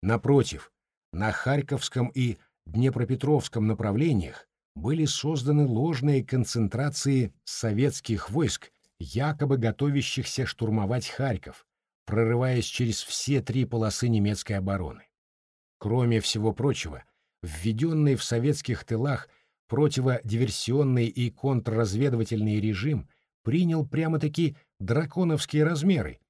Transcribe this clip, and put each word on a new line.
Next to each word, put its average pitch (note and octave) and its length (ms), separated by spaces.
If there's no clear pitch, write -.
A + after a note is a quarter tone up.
Напротив, A2+ 680
на G2+ 200
Харьковском C3 760
и B2 300
Днепропетровском B2 1000
направлениях G#2+ 800
были D3 300
созданы D3 640
ложные C3+ 580
концентрации B2+ 1040
советских A2 880
войск, C3 400
якобы C3+ 600
готовящихся C3 920
штурмовать A2 600
Харьков, - 580
прорываясь A#2+ 600
через - 380
все - 380
три B2 240
полосы A#2 440
немецкой G#2 440
обороны. F#2+ 500
Кроме A#2 440
всего G#2+ 320
прочего, - 500
введенный A#2 720
в - 80
советских B2 640
тылах A#2+ 420
противодиверсионный B2+ 1400
и A#2+ 220
контрразведывательный A2+ 1300
режим G#2+ 480
принял D#3+ 420
прямо-таки D#3+ 680
драконовские D3+ 840
размеры D#3 540